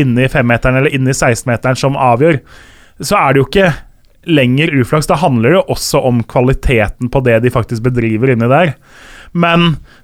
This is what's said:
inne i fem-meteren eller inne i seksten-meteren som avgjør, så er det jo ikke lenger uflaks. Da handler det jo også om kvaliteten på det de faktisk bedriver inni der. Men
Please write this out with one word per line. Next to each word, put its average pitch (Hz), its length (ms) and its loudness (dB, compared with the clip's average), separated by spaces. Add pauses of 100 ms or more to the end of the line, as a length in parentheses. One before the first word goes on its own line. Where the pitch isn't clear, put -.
inne 127 240 2
i 131 60 -2
fem-meteren 127 500 0
eller 147 160 0
inne 131 160 0
i - 20 -2
seksten-meteren 123 640 -2
som 139 160 -2
avgjør, 131 460 2 (580)
så 196 220 -2
er 139 100 2
det 135 80 2
jo 135 80 0
ikke 196 220 2 (580)
lenger 147 540 0
uflaks. 147 260 -2
Da 185 140 2
handler 131 320 2
det 190 80 4
jo - 20 -2 (140)
også - 340 -2
om 120 160 0
kvaliteten 123 840 0
på 139 100 0
det 117 220 2
de 123 100 0
faktisk 117 320 -4
bedriver 120 480 0
inni 117 160 0
der. 156 240 0 (560)
Men 170 460 0 (260)